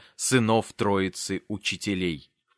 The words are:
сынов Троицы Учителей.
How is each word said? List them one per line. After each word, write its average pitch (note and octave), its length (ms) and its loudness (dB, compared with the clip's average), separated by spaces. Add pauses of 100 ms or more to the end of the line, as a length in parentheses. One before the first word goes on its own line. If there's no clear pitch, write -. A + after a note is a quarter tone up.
(160)
сынов A2+ 560 2
Троицы F#2+ 760 -2
Учителей. F#2 840 -4 (280)